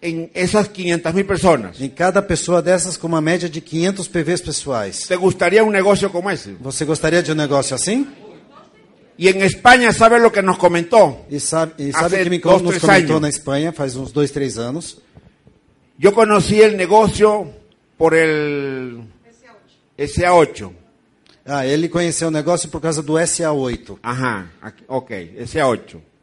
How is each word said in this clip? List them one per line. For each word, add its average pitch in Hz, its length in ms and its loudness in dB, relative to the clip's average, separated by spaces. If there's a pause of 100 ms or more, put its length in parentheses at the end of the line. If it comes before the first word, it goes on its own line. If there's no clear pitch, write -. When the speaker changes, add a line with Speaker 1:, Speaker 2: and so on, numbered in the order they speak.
Speaker 1:
en 165 280 -8
esas 196 360 0
quinientas 170 440 -4
mil 196 120 0
personas. 147 560 0
Speaker 2:
Em 135 80 -6
cada 180 320 0
pessoa 175 400 0
dessas, 175 340 -2
com 165 120 -10
uma 165 140 0
média 170 280 -2
de 151 100 -10
quinhentos 175 480 -4
P 170 160 -4
Vs 170 180 -4
pessoais. 117 680 -8
Speaker 1:
¿Te 180 80 -2
gustaría 185 480 2
un 220 80 2
negocio 196 400 2
como 175 180 -4
ese? 101 320 -10
Speaker 2:
Você 135 240 -6
gostaria 156 380 0
de 147 80 -4
um 156 40 -2
negócio 139 400 -2
assim? 240 320 -2 (1080)
Speaker 1:
Y 175 120 4
en 190 120 0
España, 240 520 4
¿sabe 226 260 6
lo 226 120 6
que 208 100 -2
nos 185 160 0
comentó? 170 720 2
Speaker 2:
E 143 100 -8
sabe, 160 400 -4
e 143 120 -6
sabe 165 260 0
Speaker 1:
Hace 190 80 0
Speaker 2:
que 175 40 -2
me 180 100 -2
Speaker 1:
dos, 185 220 4
Speaker 2:
nos 175 100 0
Speaker 1:
tres 180 100 -2
Speaker 2:
comentou 165 340 4
Speaker 1:
años. 156 60 0
Speaker 2:
na 147 80 -2
Espanha, 143 420 -4
faz 139 240 -6
uns 131 160 -10
dois, 143 200 0
três 135 260 -6
anos? 123 440 -10 (960)
Speaker 1:
Yo 180 160 4
conocí 208 480 4
el 214 140 6
negocio 202 720 2 (480)
por 160 160 2
el 143 880 -2 (960)
S 147 280 -4
A 180 100 4
ocho. 110 380 2 (720)
Speaker 2:
Ah, 135 200 -4
ele 151 240 0
conheceu 170 380 -4
o 160 40 -2
negócio 156 380 -2
por 151 120 -12
causa 156 200 -4
do 151 160 -2
S 165 260 -2
A 156 100 -2
oito. 123 500 -6
Speaker 1:
Ajá, 117 480 -6 (100)
aquí, - 260 -20
ok, 127 240 -8 (260)
S 120 220 -8
A 143 80 2
ocho. 98 340 -6 (220)